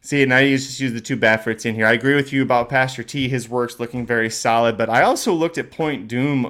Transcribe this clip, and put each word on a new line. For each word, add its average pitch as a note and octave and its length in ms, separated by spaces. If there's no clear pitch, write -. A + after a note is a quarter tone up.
See, C#3+ 220
now B2+ 140
you C3+ 180
just C3+ 240
use C3 140
the A#2 80
two C3 160
Bafferts A2 480
in A2+ 100
here. A2 100
I A2 60
agree C3 240
with C#3 160
you C3+ 100
about A#2+ 280
Pastor C3 340
T. C3+ 240
His A#2+ 220
work's A#2+ 320
looking A#2+ 240
very A2+ 240
solid, A2+ 480
but A2+ 120
I A#2+ 120
also G#3+ 320
looked E3 240
at B2 140
Point D3+ 360
Doom, C3 420